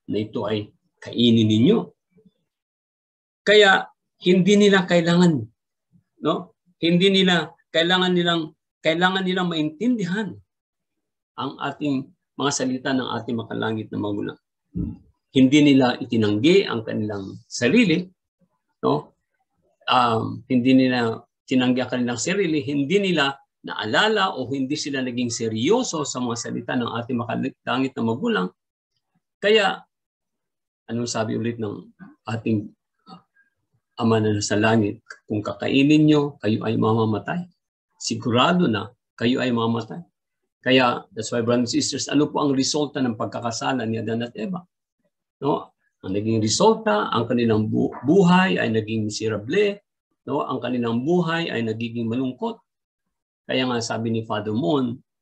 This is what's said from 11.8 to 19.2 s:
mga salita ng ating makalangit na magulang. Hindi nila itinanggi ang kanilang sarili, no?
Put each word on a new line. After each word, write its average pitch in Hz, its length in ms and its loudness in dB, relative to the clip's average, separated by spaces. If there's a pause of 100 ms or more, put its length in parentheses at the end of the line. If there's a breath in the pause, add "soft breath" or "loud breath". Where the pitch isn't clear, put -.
mga 139 160 0
salita 131 400 -4
ng 127 240 -2
ating 117 240 -6
makalangit 113 480 -6
na 107 80 -8
magulang. 104 400 -6 (960)
Hindi 131 260 6 (140)
nila 123 240 4
itinanggi 120 720 2
ang 113 160 -4
kanilang 104 480 -6 (160)
sarili, 180 560 2 (800)
no? 143 320 -4 (720)